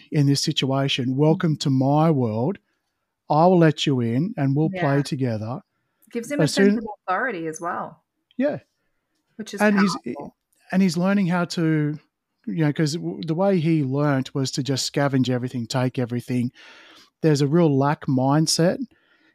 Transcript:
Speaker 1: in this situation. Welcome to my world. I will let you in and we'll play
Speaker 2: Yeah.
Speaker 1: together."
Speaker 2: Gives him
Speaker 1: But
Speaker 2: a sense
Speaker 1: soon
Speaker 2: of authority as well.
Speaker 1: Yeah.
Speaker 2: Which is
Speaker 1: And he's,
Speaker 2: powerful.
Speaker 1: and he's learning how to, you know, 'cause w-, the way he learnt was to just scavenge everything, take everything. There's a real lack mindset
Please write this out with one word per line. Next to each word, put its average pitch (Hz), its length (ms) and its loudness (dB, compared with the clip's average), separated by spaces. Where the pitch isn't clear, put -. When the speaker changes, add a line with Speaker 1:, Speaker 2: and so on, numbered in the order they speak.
Speaker 1:
in 143 160 2
this 139 160 2
situation. 135 760 -2
Welcome 156 420 2
to 147 120 -2
my 139 400 4
world. 123 480 -2
I 156 160 4
will 185 120 6
let 160 280 4
you 135 140 2
in 120 360 -2
and 139 180 0
we'll 156 160 2
play 170 260 0
Speaker 2:
Yeah. 147 60 2
Speaker 1:
together." 127 580 -6
Speaker 2:
Gives 233 200 -10
him 294 80 -6
Speaker 1:
But 160 60 2
Speaker 2:
a 147 40 2
sense 196 220 4
Speaker 1:
soon 214 80 2
Speaker 2:
of 214 60 -10
authority 190 400 -4
as 156 140 -10
well. 170 420 -10
Speaker 1:
Yeah. 254 220 -2
Speaker 2:
Which 208 180 -14
is 202 60 -4
Speaker 1:
And 208 180 4
he's, 190 140 4
Speaker 2:
powerful. - 320 -12
Speaker 1:
and 185 100 4
he's 175 140 2
learning 190 300 0
how 175 200 0
to, 156 520 -2
you 175 180 -2
know, 147 80 2
'cause 151 220 0
w-, 170 320 -8
the 156 80 -2
way 190 240 2
he 160 240 2
learnt 135 520 0
was 135 180 -2
to 143 100 -4
just 127 300 -4
scavenge 135 380 0
everything, 123 360 -4
take 127 320 -2
everything. 123 540 -4
There's 151 180 4
a 143 80 2
real 156 280 4
lack 139 300 0
mindset 151 720 2